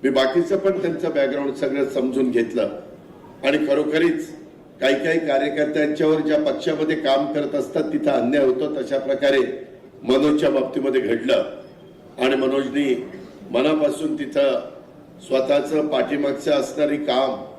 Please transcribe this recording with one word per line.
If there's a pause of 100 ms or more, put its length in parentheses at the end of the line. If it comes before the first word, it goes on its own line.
मी
बाकीचं
पण
त्यांचं
बॅकग्राऊंड
सगळं
समजून
घेतलं (760)
आणि (100)
खरोखरीच (520)
काही
काही
कार्यकर्त्यांच्यावर
ज्या
पक्षामध्ये
काम
करत
असतात
तिथं
अन्याय
होतो,
तशा
प्रकारे (360)
मनोजच्या
बाबतीमध्ये
घडलं (760)
आणि
मनोजनी (420)
मनापासून
तिथं (680)
स्वतःचं
पाठीमागचं
असणारी
काम (140)